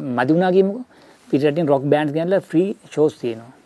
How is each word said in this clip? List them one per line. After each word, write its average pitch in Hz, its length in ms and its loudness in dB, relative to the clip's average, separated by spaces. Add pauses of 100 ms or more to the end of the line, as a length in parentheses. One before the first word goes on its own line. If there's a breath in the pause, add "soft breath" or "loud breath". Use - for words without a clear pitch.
(160)
මදි 127 180 2
වුණා 185 180 2
කියමුකෝ. 196 340 0 (460 soft breath)
පිටරටින් 147 360 0
රොක් 139 160 2
බෑන්ඩ්ස් 147 300 0
ගෙනල්ලා 170 260 0
ෆ්‍රී 185 380 -2 (140)
ෂෝස් 147 220 2
තියෙනවා. 117 380 -8 (140)